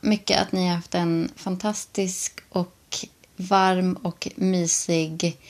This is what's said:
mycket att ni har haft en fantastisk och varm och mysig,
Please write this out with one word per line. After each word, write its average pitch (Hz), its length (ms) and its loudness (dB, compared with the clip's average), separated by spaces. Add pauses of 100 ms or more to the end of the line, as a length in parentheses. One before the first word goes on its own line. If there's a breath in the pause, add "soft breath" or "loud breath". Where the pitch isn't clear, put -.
mycket - 400 2
att 190 100 -2
ni 185 160 2
har 175 80 2
haft 170 200 -4
en 165 400 0
fantastisk 190 1040 -4 (100)
och - 560 -6 (300)
varm 185 580 2
och - 420 -6
mysig, 170 1000 0 (120)